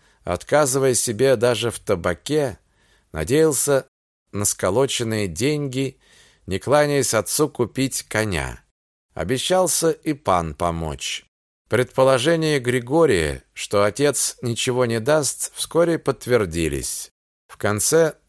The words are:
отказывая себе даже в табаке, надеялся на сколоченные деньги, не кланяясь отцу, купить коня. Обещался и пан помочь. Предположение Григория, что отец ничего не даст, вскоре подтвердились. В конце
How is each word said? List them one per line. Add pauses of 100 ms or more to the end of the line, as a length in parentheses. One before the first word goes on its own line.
(240)
отказывая
себе
даже
в
табаке, (520)
надеялся (440)
на
сколоченные
деньги, (460)
не
кланяясь
отцу,
купить
коня. (500)
Обещался
и
пан
помочь. (460)
Предположение
Григория, (100)
что
отец
ничего
не
даст,
вскоре
подтвердились. (380)
В
конце (140)